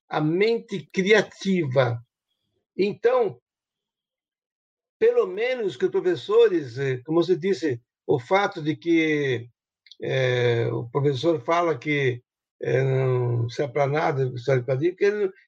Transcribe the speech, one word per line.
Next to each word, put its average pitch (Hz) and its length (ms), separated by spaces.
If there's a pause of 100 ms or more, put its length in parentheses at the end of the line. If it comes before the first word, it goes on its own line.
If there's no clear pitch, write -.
a 156 120
mente 196 720
criativa. 175 1080 (800)
Então, 208 640 (1600)
pelo 233 280
menos 214 500
que 185 100
os 175 40
professores, 180 880
eh, 135 260
como 160 180
você 175 140
disse, 160 460 (240)
o 151 140
fato 190 420
de 151 140
que, 147 720 (520)
eh, 123 720
o 123 160
professor 147 520
fala 170 360
que, 135 460 (400)
eh, 131 200
não 127 680
serve 131 220
pra 143 140
nada, 143 480
história 127 260
em 120 40
quadrinho, 139 280
porque 185 120
ele, 202 260 (180)